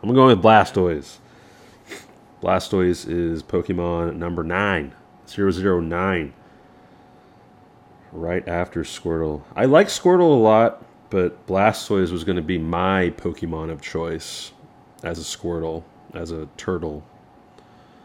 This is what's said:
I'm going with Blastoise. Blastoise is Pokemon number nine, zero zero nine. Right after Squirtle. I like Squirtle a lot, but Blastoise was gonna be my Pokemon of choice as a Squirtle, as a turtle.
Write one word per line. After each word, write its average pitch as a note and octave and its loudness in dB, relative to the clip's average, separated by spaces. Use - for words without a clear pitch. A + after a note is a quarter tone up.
I'm G#2+ -2
going C3 8
with F2 2
Blastoise. F#2 4
Blastoise F#2 0
is E2+ -4
Pokemon F2 -4
number E2+ -6
nine, F2 -2
zero G2 0
zero F2+ 0
nine. E2+ -2
Right E2+ -6
after E2+ -4
Squirtle. D#2+ -6
I A2+ 0
like D#3 6
Squirtle F3+ 4
a C3+ 6
lot, A2 4
but F2+ -2
Blastoise G2 0
was E2+ -6
gonna F2 -2
be F2 -2
my F2 0
Pokemon E2 -8
of D2 -12
choice - -10
as E2+ -8
a E2 -10
Squirtle, E2 -8
as E2 -10
a D#2 -10
turtle. D#2+ -6